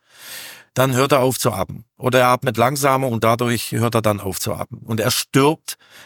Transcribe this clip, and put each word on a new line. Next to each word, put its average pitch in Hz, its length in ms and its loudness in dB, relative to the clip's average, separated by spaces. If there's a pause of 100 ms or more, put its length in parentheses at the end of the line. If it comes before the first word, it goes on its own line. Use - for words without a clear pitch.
(720)
dann 131 200 2
hört 131 180 2
er 143 80 6
auf 127 180 2
zu 123 140 0
atmen. 95 340 -6 (120)
Oder 127 220 2
er 123 100 4
atmet 123 280 -2
langsamer 135 520 2
und 113 140 -2
dadurch 117 500 0
hört 113 200 0
er 113 80 2
dann 104 180 0
auf 95 200 -6
zu 101 160 -6
atmen. - 260 -12
Und 110 180 -4
er 107 120 -2
stirbt - 680 0 (280)